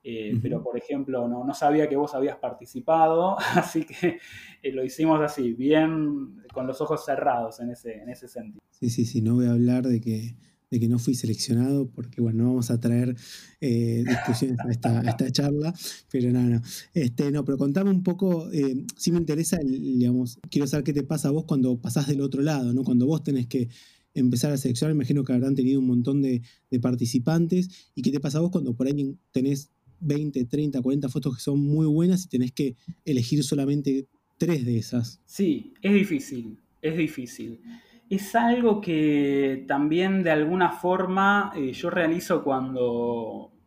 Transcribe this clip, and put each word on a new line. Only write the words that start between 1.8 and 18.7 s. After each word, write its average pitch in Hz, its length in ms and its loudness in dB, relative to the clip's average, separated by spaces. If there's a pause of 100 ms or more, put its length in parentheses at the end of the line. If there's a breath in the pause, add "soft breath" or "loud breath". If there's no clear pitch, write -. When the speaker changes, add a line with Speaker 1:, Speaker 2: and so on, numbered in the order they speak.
Speaker 1:
que 135 80 -2
vos 147 200 0
habías 135 220 -2
participado, 160 1000 2
<laughs> - 160 -2
así 165 300 0
que, - 340 -2 (440 loud breath)
eh, 135 100 -4
lo 131 100 -4
hicimos 156 380 2
así, 139 320 0
bien 147 880 0 (120)
con 131 120 -4
los 131 140 -6
ojos 151 240 -2
cerrados 127 560 0
en 120 100 -6
ese, 113 300 -12
en 117 80 -16
ese 123 180 -16
sentido. 110 340 -16 (100)
Speaker 2:
Sí, - 180 -4
sí, 117 160 0
sí, 117 160 -2
no 113 140 2
voy 123 100 4
a 120 80 4
hablar 123 320 4
de 120 160 2
que, 117 360 -6 (340 soft breath)
de 117 100 0
que 113 80 2
no 123 100 2
fui 123 160 0
seleccionado, 123 760 0
porque, 120 320 -8
bueno, 113 220 2
no 123 40 4
vamos 123 220 0
a 120 100 0
traer, 120 340 0 (460 loud breath)
eh, 117 460 0
discusiones 123 540 0
a 120 100 -4
esta, 120 300 0
a - 20 -2
esta 123 280 0
charla, 147 440 0 (360 loud breath)
pero 123 220 2
no, 127 80 4
no. 117 220 2 (320 loud breath)
Este, 143 360 0
no, 143 140 0
pero 135 140 -2
contame 165 320 2
un 185 120 2
poco, 180 500 0
eh, 139 340 -2 (100)